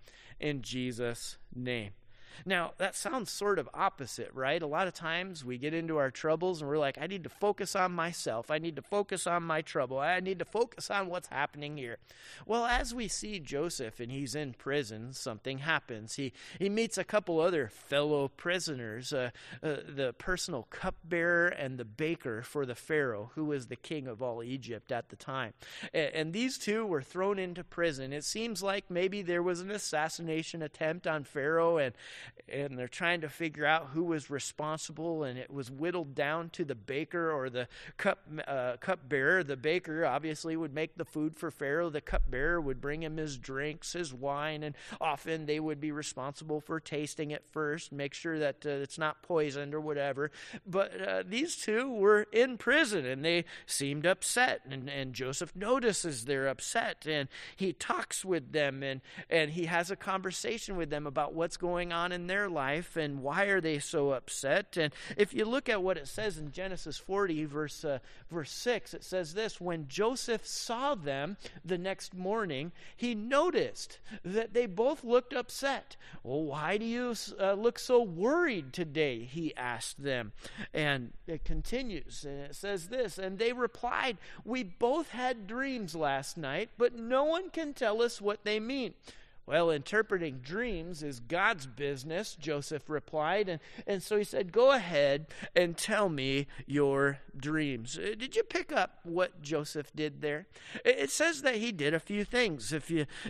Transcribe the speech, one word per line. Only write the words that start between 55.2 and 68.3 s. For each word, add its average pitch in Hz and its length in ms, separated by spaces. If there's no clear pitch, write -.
notices 196 680
they're 135 220
upset, 196 600
and 147 200
he 190 180
talks - 500
with 160 280
them, 139 320
and, 135 180
and 160 220
he 165 160
has 170 240
a 196 60
conversation 190 840
with 156 140
them 147 160
about 143 260
what's 165 240
going 175 340
on 170 200
in 175 160
their 196 220
life 156 480
and 143 240
why 156 240
are 196 160
they 156 180
so 143 320
upset. 139 640
And 156 180
if 208 180
you 214 120
look 254 240
at 208 120
what 185 140
it 143 140
says 208 280
in 151 140
Genesis 180 460
forty, 180 480
verse, 147 400
uh, 139 140
verse 160 220